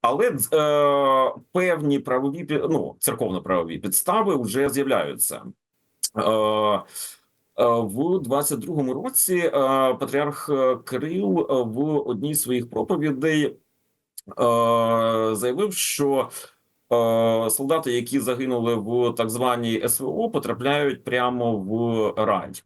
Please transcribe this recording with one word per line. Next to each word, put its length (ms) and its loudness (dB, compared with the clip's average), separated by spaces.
Але, 260 2
е, 1040 2
певні 460 2
правові 460 -2
пі-, 260 -2
ну, 280 -2
церковно-правові 800 -2
підстави 640 0
вже 260 0
з'являються. 720 -2
Е, 40 0
е, 600 2
в 520 0
двадцять 400 -2
другому 360 -2
році, 420 -2
е, 140 2
патріарх, 540 -4
е, 360 2
Кирил, 560 -2
е, 80 2
в 600 0
одній 260 -2
з 80 -2
своїх 280 -2
проповідей, 720 0
е, 80 -2
заявив, 420 -2
що, 540 0
е, 580 2
солдати, 420 0
які 280 0
загинули 540 0
в 420 0
так 140 0
званій 540 0
С 160 0
В 80 -4
О, 220 -2
потрапляють 760 -2
прямо 520 0
в 580 0
рай. 260 0